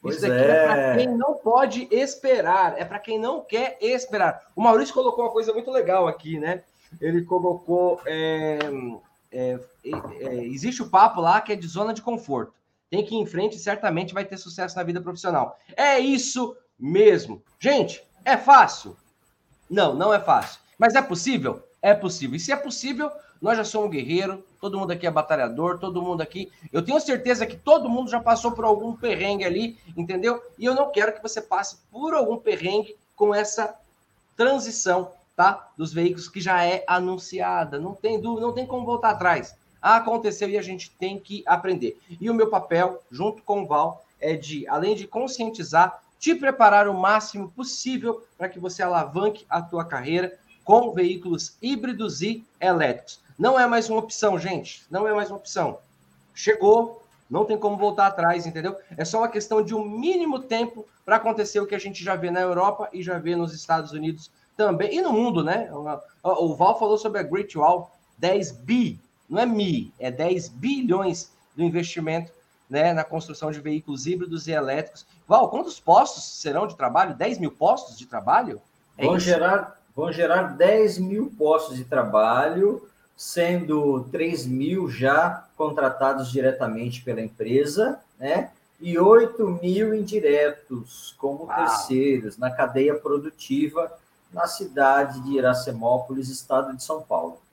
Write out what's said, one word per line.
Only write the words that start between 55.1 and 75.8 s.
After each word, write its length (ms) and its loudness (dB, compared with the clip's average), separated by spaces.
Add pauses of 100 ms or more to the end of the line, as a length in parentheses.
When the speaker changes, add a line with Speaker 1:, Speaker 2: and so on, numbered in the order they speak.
Speaker 2:
mais 180 -2
uma 80 -12
opção. 400 -4 (540)
Chegou, 680 4 (260)
não 160 0
tem 140 -2
como 180 -2
voltar 300 2
atrás, 400 0
entendeu? 300 -8 (200)
É 80 -4
só 140 -2
uma 100 2
questão 320 -2
de 140 -2
um 100 -4
mínimo 540 -2
tempo 480 -6 (180)
pra 120 2
acontecer 420 0
o 80 -2
que 80 -6
a 60 -6
gente 240 -12
já 100 -2
vê 160 -4
na 100 0
Europa 520 0
e 100 -10
já 160 -6
vê 160 -4
nos 180 -4
Estados 380 -4
Unidos 400 -8 (260)
também. 380 0
E 60 0
no 120 0
mundo, 300 2
né? 260 -2 (540)
O, 220 2
o 100 0
Val 240 4
falou 180 2
sobre 220 -4
a 60 -2
Great 340 -4
Wall, 320 4 (260)
dez 360 0
bi. 480 0 (280)
Não 120 -2
é 60 4
mi, 520 0
é 120 -6
dez 360 -2
bilhões 840 -2 (240)
do 60 -2
investimento, 680 -2 (380)
né, 240 2
na 100 0
construção 480 -8
de 100 -10
veículos 460 -6
híbridos 400 -6
e 60 -6
elétricos. 540 -4 (200)
Val, 220 4
quantos 320 -6